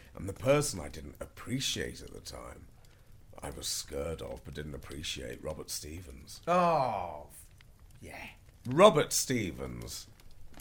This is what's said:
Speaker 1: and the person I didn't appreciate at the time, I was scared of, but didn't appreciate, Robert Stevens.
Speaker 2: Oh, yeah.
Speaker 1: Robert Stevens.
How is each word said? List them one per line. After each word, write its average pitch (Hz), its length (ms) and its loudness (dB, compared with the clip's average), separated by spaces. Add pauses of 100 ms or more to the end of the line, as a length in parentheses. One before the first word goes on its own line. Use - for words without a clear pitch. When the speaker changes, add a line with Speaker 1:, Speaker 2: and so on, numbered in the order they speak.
(160)
Speaker 1:
and 92 120 -6
the 95 60 -4
person 131 460 4
I 73 80 -6
didn't 69 320 -10
appreciate - 800 -4
at - 100 -14
the - 80 -12
time, - 460 -12 (760)
I 76 80 -6
was - 180 -8
scared 73 520 -4
of, - 240 -8
but 71 100 -10
didn't 76 200 -6
appreciate, 64 680 -6
Robert 76 280 -6
Stevens. - 800 -10
Speaker 2:
Oh, 123 800 2 (760)
yeah. - 140 -12 (500)
Speaker 1:
Robert 147 460 10
Stevens. 67 960 -2 (540)